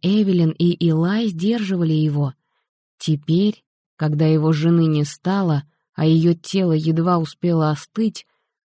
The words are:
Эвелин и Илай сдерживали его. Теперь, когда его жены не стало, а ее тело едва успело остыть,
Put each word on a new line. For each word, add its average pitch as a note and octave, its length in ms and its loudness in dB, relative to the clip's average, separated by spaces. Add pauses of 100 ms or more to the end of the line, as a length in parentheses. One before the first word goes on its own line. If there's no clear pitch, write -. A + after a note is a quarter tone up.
Эвелин F#3 500 2
и F3 220 0
Илай F3 540 0
сдерживали F#3 680 -2
его. D3 400 -2 (680)
Теперь, D#3+ 640 -2 (320)
когда D3+ 320 0
его D#3 260 2
жены E3 320 2
не D3+ 200 0
стало, F3 580 -2 (300)
а D#3 120 -2
ее E3 300 4
тело F3 380 -2
едва E3 440 0
успело D#3+ 540 -2
остыть, - 560 -6 (380)